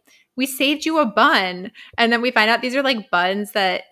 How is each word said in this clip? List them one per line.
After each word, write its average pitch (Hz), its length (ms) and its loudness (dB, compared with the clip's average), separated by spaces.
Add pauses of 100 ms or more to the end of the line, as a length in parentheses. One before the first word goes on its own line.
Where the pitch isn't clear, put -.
(360)
we 254 100 -2
saved 294 400 -2
you 320 140 0
a 302 60 2
bun." 202 680 0 (260)
And 233 160 2
then 233 80 0
we 247 100 0
find 220 180 2
out 233 120 2
these 247 140 -4
are, 277 80 0
like, 262 260 -4
buns 190 440 -2
that 190 380 -2